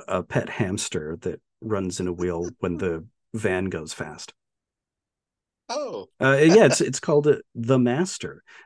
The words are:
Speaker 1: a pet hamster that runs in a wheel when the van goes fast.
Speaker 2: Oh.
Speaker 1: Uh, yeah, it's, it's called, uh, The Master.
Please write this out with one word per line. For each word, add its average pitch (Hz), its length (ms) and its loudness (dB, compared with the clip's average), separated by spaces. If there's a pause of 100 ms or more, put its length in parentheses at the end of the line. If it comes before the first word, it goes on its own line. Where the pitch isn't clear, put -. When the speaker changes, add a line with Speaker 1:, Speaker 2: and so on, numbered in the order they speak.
Speaker 1:
a 92 160 -4
pet - 260 -4
hamster 87 760 -4
that 82 180 -6 (200)
runs 98 380 -6
in 90 80 -4
a 90 60 -4
wheel 87 360 -4 (120)
when 87 180 -2
the 85 260 -4 (300)
van 98 320 -2
goes 82 260 -8
fast. 78 400 -14 (1400)
Speaker 2:
Oh. 226 380 -8 (140)
Speaker 1:
Uh, 135 200 4
yeah, 170 260 8
it's, - 140 4
it's - 200 -4
called, 147 260 2
uh, 143 100 6 (200)
The 120 220 2
Master. 123 680 -2 (220)